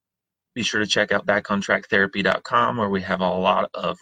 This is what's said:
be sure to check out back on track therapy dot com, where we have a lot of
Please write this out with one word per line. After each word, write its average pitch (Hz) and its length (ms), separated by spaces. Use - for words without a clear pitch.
be 113 100
sure 107 160
to 107 60
check 104 260
out 101 120
back 104 280
on 101 80
track 98 280
therapy 98 320
dot 95 220
com, 120 360
where 101 100
we 98 140
have 95 180
a 92 100
lot 95 440
of 90 280